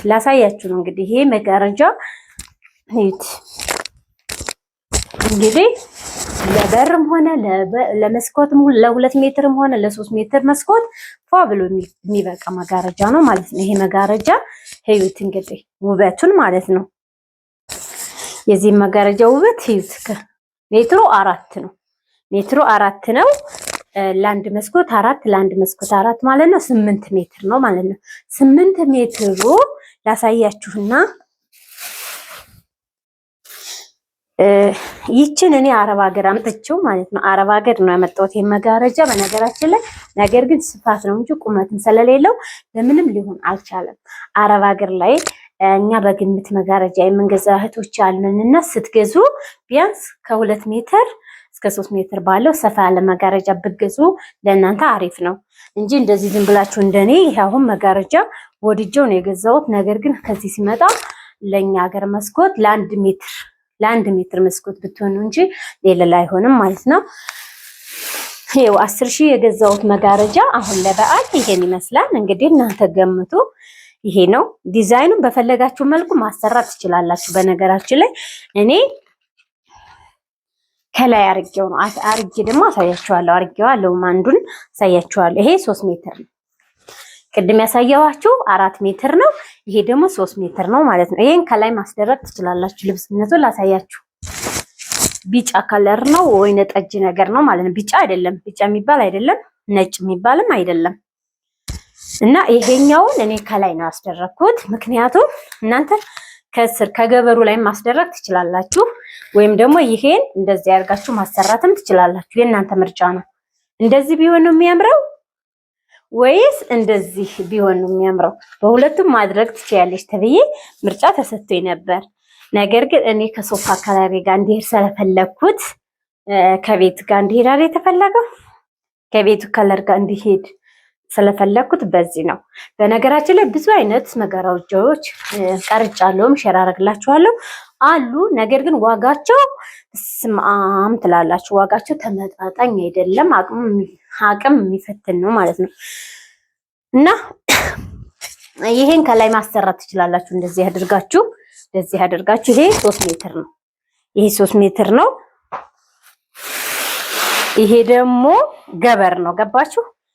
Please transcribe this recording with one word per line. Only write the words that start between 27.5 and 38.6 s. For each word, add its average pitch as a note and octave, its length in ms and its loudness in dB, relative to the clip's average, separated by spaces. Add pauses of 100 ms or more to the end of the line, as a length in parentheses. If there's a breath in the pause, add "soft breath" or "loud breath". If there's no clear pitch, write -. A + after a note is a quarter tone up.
ማለት F#3+ 280 -2
ነው። G3 120 -8 (320 loud breath)
ስምንት E4+ 480 4 (100)
ሜትሩ A3+ 540 -2 (600 loud breath)
ላሳያችሁና፣ G#3+ 920 -2 (3500 loud breath)
እ፣ F#3 80 2 (640 loud breath)
ይችን D4 420 2
እኔ C4+ 200 2
አረብ G#3 280 2
ሀገር F#3+ 260 0
አምጥቼው A3 540 -4
ማለት G3 300 -2
ነው። G3 140 -6
አረብ G3 260 2
ሀገር G#3+ 280 0
ነው F#3 140 2
ያመጣሁት F#3 400 0
ይሄን G#3 160 -2
መጋረጃ A3+ 580 0